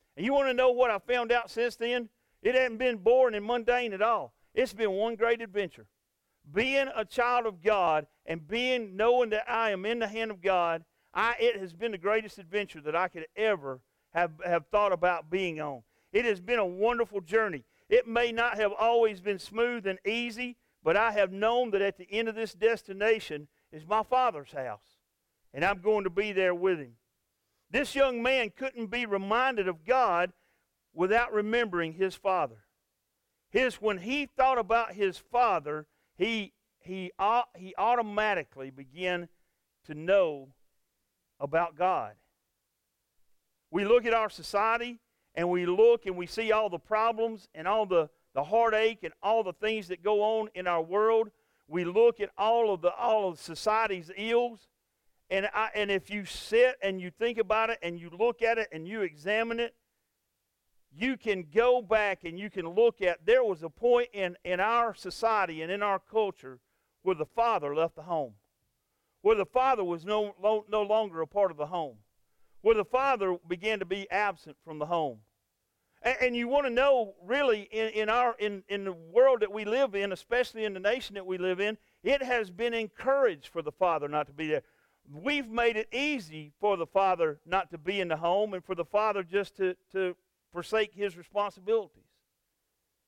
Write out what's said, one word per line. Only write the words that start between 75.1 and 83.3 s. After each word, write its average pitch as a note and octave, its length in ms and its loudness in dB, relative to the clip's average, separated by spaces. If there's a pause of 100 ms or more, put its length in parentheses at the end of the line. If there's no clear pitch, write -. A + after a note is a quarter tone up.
And, B3+ 180 0
and B3 160 0
you A#3+ 100 -2
wanna C4+ 240 0
know, A#3+ 440 2 (100)
really, A#3 380 2 (100)
in, A3 160 -2
in G#3+ 200 -2
our, A#3 300 2
in, G3+ 300 -4
in G3+ 160 -6
the G3 80 -4
world G#3 480 2
that G3+ 100 0
we G#3+ 140 -8
live A3+ 320 0
in, G3 160 -2
especially A#3 520 -4
in G#3 80 -4
the F#3+ 60 -10
nation G3+ 360 -2
that F#3+ 120 -10
we F#3 100 -4
live F3+ 220 -2
in, G#3 180 -2 (280)
it C#4 180 0
has B3 260 -2
been A3+ 260 -4
encouraged A3+ 760 0